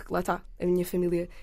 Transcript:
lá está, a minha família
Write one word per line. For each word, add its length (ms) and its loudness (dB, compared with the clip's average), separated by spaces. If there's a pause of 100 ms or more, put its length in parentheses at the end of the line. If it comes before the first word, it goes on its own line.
lá 120 2
está, 200 0 (180)
a 60 0
minha 200 4
família 420 0 (160)